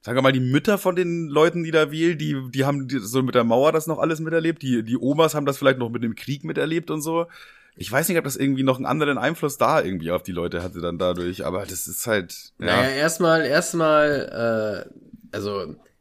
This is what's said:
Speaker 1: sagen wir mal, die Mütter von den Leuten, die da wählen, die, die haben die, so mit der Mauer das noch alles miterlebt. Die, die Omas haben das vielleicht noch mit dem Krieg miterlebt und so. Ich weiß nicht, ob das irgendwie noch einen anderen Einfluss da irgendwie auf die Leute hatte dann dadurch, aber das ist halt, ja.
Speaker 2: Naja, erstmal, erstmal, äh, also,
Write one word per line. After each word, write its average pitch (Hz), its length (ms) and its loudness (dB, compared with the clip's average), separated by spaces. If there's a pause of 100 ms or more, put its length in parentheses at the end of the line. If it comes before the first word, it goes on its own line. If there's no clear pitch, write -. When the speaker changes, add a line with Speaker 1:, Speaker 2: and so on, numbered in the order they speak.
Speaker 1:
sagen 120 160 -2
wir 131 60 4
mal, 131 80 6
die 131 80 2
Mütter 147 400 2
von 185 160 0
den 170 320 -2
Leuten, 165 360 4
die 165 60 -6
da 156 220 2
wählen, 165 260 0
die, 147 320 -4
die 135 160 0
haben 139 220 -2
die, 131 100 -4
so 113 240 -2
mit 127 140 0
der 120 80 6
Mauer 123 280 4
das 156 140 0
noch 160 140 -4
alles 160 200 0
miterlebt. 160 440 -2
Die, 127 180 0
die 113 160 -2
Omas 151 380 2
haben 147 100 -2
das 135 140 -2
vielleicht 135 180 4
noch 117 140 -4
mit 120 100 -4
dem 113 140 -2
Krieg 143 280 -8
miterlebt 160 460 -4
und 156 140 -4
so. 165 240 -2 (480)
Ich - 160 -10
weiß 147 180 0
nicht, 175 80 2
ob 156 60 0
das 139 120 -6
irgendwie 135 280 0
noch 131 140 4
einen 131 100 -6
anderen 143 320 0
Einfluss 147 400 -2
da 143 240 4
irgendwie 82 260 -4
auf 90 140 0
die - 80 -10
Leute 87 320 -4
hatte 87 180 -8
dann 85 160 -4
dadurch, 90 480 -2
aber 90 220 -4
das - 200 -10
ist - 200 -8
halt, 101 260 -2 (240)
ja. - 80 -8
Speaker 2:
Naja, 95 240 2
erstmal, 160 560 2
erstmal, 143 1400 0
äh, - 460 -20
also, 101 400 -6 (260)